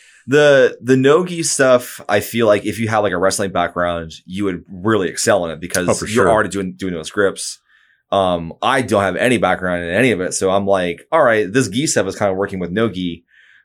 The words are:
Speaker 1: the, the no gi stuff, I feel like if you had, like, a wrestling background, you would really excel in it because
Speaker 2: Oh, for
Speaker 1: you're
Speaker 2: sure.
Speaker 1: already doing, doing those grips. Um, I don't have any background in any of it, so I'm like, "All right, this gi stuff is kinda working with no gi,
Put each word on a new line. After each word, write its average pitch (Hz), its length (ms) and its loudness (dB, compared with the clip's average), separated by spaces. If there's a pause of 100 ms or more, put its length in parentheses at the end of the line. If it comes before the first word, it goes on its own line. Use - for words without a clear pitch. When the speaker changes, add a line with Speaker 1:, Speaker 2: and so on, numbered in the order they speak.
(260)
Speaker 1:
the, 139 560 6
the 127 140 4
no 147 300 4
gi 170 160 -6
stuff, - 680 0
I 104 120 0
feel 117 260 -2
like 104 180 4
if 104 140 -6
you 113 100 -2
had, 110 100 0
like, 104 140 0
a 90 60 -2
wrestling 95 340 0
background, 87 600 -2 (120)
you 92 200 -6
would 87 260 -4
really 95 380 0
excel 98 360 0
in 82 60 -6
it 78 100 -12
because 90 280 -4
Speaker 2:
Oh, - 60 2
for - 120 -6
Speaker 1:
you're 107 200 2
Speaker 2:
sure. - 40 4
Speaker 1:
already 107 180 2
doing, 92 280 -6
doing 92 180 -6
those 80 160 -10
grips. - 480 -2 (540)
Um, 90 400 0 (100)
I 131 200 2
don't 104 200 0
have 92 140 0
any 120 220 2
background 90 440 -2
in 85 80 -6
any 113 220 2
of 90 80 -2
it, 85 140 -6
so 95 160 0
I'm 98 160 0
like, 92 440 0
"All 160 120 2
right, 107 300 2
this 120 160 0
gi 123 200 -4
stuff 104 180 -2
is 95 100 -6
kinda 101 180 0
working 95 260 -4
with 87 100 -6
no 110 180 0
gi, 87 360 -8 (400)